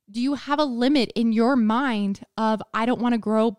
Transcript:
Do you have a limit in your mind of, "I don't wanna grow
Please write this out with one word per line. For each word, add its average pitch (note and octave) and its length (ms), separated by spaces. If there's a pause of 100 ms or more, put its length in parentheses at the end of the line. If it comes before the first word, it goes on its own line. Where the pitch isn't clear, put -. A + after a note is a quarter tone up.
(100)
Do G#3+ 100
you C4+ 140
have C#4 240
a D4+ 60
limit B3+ 500
in A#3 180
your A3+ 240
mind A3 680 (120)
of, A3 260 (100)
"I G#3+ 120
don't A#3 160
wanna A#3 180
grow A3 400